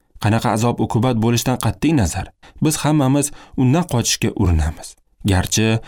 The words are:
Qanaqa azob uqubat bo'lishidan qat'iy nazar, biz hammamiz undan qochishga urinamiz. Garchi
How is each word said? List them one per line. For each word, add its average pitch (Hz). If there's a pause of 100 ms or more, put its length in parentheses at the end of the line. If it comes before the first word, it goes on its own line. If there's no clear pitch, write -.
(200)
Qanaqa 113
azob 113
uqubat 113
bo'lishidan 117
qat'iy 139
nazar, 95 (340)
biz 151
hammamiz 143 (260)
undan 139
qochishga 117
urinamiz. 80 (260)
Garchi 98 (200)